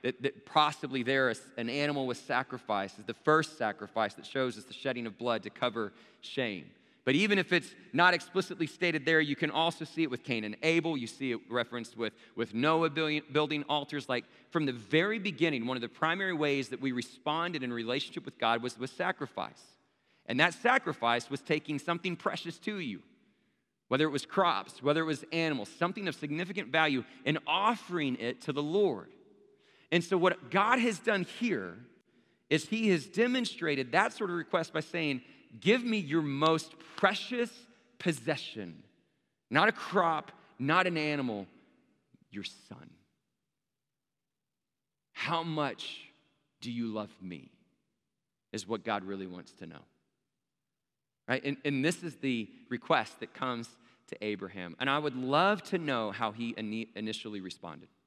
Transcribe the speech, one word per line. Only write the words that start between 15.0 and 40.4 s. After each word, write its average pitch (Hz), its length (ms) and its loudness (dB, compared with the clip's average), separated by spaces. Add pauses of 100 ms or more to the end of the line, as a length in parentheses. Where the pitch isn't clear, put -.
beginning, 151 480 0
one 127 120 -2
of - 40 -4
the 117 60 -6
primary 180 460 0
ways 143 340 0
that 123 140 -8
we 135 100 0
responded 151 720 -4
in 123 100 -4
relationship 120 540 -4
with - 120 -16
God 117 240 4
was 123 160 -6
with 127 120 -6
sacrifice. - 720 -6 (640)
And 127 140 0
that 170 120 6
sacrifice 151 800 2
was 139 100 -4
taking 151 380 -2
something 170 380 -2
precious - 420 -4
to 214 180 -6
you, 123 240 -6 (880)
whether 143 180 4
it 156 40 2
was 139 140 -2
crops, 160 580 2
whether 147 200 4
it - 20 0
was 151 260 -4
animals, 156 380 0 (100)
something 180 300 -2
of 156 60 -4
significant 151 580 -4
value, 151 320 4 (220)
and 147 200 2
offering 180 680 0
it - 240 -4
to 151 120 -6
the 139 100 -2
Lord. 156 460 2 (840)
And 170 100 4
so 190 140 0
what 175 340 2
God 208 280 4
has 226 200 2
done 196 280 0 (120)
here 107 380 -2 (720)
is 151 180 2
he 220 220 2
has 160 180 4
demonstrated 175 840 0
that 196 220 4
sort 196 160 -4
of 175 60 -2
request 165 360 0
by 160 80 -2
saying, 147 400 -2 (400)
"Give 240 240 6
me 220 140 2
your 160 240 0
most 156 520 2 (220)
precious 233 540 0 (480)
possession, 117 840 -4 (680)
not 160 180 6
a 220 40 2
crop, 170 600 0 (260)